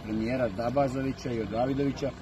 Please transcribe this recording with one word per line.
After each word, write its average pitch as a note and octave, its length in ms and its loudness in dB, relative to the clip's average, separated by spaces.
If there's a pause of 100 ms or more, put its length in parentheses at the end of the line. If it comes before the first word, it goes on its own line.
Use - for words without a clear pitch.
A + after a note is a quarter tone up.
premijera A2+ 460 0
Dabazovića C3 800 0
i A2+ 100 0
od G2+ 80 -4
Davidovića C3+ 600 0 (120)